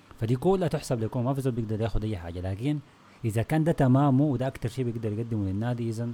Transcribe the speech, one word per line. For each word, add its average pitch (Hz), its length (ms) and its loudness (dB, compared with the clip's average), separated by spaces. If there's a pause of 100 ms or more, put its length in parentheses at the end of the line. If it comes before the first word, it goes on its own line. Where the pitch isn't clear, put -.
(200)
فدي 117 160 2
كلها 175 320 2
تحسب 135 320 -2
لكم، 113 240 -2
ما 135 100 0
في 139 60 -2
زول 131 120 0
بيقدر 110 280 -2
ياخذ 107 240 0
اي 110 120 -2
حاجه. 85 240 -8
لكن 104 380 -2 (460)
اذا 113 180 0
كان 156 220 2
ده 165 80 4
تمامه 139 520 4
وده 127 220 0
اكتر 131 220 -4
شيء 131 160 -4
بيقدر 110 280 -4
يقدمه 110 380 -2
للنادي، 117 380 -2
اذا 113 260 -4